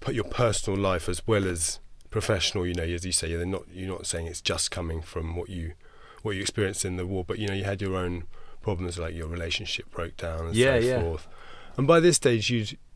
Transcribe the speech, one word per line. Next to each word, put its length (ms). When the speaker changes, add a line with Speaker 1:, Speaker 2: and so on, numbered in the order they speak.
Speaker 1:
your 120
personal 540
life 300
as 180
well 220
as 320
professional. 560
You 80
know, 80
as 240
you 60
say, 220
they're 120
not, 260
you're 160
not 180
saying 200
it's 160
just 280
coming 300
from 360
what 120
you, 240
what 160
you 60
experienced 420
in 120
the 100
war, 180
but, 140
you 100
know, 60
you 100
had 160
your 160
own 280
problems, 380
like 160
your 140
relationship 640
broke 280
down 300
and 60
Speaker 2:
Yeah, 240
Speaker 1:
so 80
Speaker 2:
yeah. 140
Speaker 1:
forth. 280
And 80
by 120
this 180
stage, 340
you'd, 260